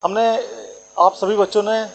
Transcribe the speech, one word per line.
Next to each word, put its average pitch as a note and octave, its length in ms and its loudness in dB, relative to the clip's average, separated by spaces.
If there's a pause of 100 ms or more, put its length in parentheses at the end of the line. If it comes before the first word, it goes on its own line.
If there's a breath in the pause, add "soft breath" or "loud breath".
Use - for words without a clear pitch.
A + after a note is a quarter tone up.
हमने G#3 240 0 (720)
आप F#3+ 160 6
सभी G3+ 220 -2
बच्चों G3+ 260 2
ने A3 180 0 (140)